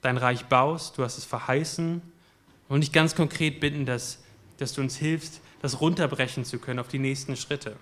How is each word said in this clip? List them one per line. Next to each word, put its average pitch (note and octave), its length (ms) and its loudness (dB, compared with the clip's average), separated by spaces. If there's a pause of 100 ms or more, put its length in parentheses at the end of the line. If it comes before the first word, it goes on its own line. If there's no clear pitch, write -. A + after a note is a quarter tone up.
dein B2+ 160 2
Reich B2 300 2
baust, D3 520 4
du C3 60 2
hast A#2+ 140 -6
es - 60 -12
verheißen, D#3+ 760 -2 (680)
und C#3 120 2
dich D3 120 0
ganz D#3+ 220 6
konkret D#3 460 0
bitten, D3 240 0
dass, B2 380 -4 (340)
dass C3+ 160 -6
du - 80 -6
uns C3+ 160 -2
hilfst, D#3 460 -4 (180)
das B2+ 200 -4
runterbrechen C#3 680 2
zu A#2+ 120 -8
können B2 200 -6
auf A#2+ 100 -6
die C#3 100 -4
nächsten C3+ 380 -2
Schritte C#3 460 -6